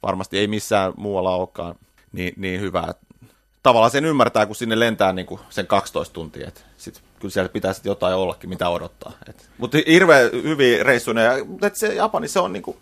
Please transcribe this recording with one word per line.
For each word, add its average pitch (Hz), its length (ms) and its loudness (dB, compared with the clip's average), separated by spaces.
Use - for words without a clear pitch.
varmasti 95 360 -4
ei 104 80 0
missään 101 500 -2
muualla 92 380 -2
olekaan 87 400 -8
niin, - 240 -8
niin 95 240 -6
hyvää. 87 340 -6
Tavallaan 117 280 6
sen 139 140 0
ymmärtää, 123 420 2
kun 104 100 -12
sinne 113 240 -2
lentää 107 320 2
niinku 90 280 -8
sen 95 160 -6
kaksitoista - 480 -4
tuntia. 78 340 -14
Et - 160 -20
sit - 260 -20
kyllä 98 120 -10
siellä 92 160 -2
pitää 95 240 -4
sit - 120 -10
jotain 92 320 -2
ollakin, 90 340 -6
mitä 90 180 -4
odottaa. 87 440 -8
Et, - 200 -20
mut 120 160 -8
hi-, 151 120 4
hirveän 160 460 8
hyviä 127 500 2
reissuja. 120 400 2
Ja, 127 220 2
mut 190 200 -8
et 208 120 -2
se 208 180 -4
Japani, 190 340 -2
se 190 120 -2
on 185 120 -2
niinku 190 300 -12